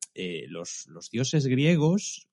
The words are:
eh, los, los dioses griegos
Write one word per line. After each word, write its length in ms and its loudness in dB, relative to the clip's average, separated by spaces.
eh, 340 -6
los, 400 -12
los 220 -18
dioses 360 0
griegos 880 2